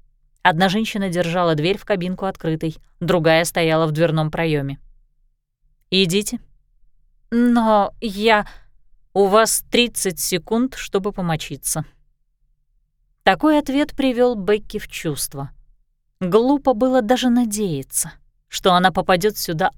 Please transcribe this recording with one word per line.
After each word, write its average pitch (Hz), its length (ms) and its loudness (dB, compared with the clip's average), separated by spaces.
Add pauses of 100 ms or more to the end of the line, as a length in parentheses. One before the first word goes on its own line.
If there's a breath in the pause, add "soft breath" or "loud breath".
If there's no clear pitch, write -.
(440)
Одна 180 260 4
женщина 202 400 -4
держала 170 460 0
дверь 170 220 0
в - 80 -18
кабинку 185 400 -4
открытой, 160 520 -6 (220)
другая 170 460 2
стояла 160 420 0
в 156 40 -2
дверном 160 380 0
проёме. 147 500 -4 (1080)
«Идите», 196 500 0 (920)
«Но 233 680 2
я». 208 460 0 (680 loud breath)
«У 196 120 4
вас 208 460 2
тридцать 220 480 0
секунд, 226 560 -4
чтобы 196 360 -4
помочиться». 160 720 -6 (1400)
Такой 294 360 2
ответ 285 360 -2
привёл 247 400 0
Бекки 208 440 -2
в - 80 -14
чувство. 139 640 -8 (680)
Глупо 247 540 2
было 254 280 2
даже 247 280 0
надеяться, 208 840 -2 (340)
что - 260 2
она 180 180 4
попадёт 190 460 0
сюда 175 400 -2